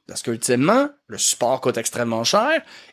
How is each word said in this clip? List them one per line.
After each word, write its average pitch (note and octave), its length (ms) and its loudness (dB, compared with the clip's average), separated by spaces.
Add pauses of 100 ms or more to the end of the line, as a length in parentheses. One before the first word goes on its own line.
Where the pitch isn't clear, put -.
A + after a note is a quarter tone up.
Parce - 140 -10
qu'ultimement, C3+ 680 2 (180)
le G#2+ 100 -12
support A#2+ 420 0
coûte B2 180 -2
extrêmement A#2 460 -2
cher C4 380 2 (320)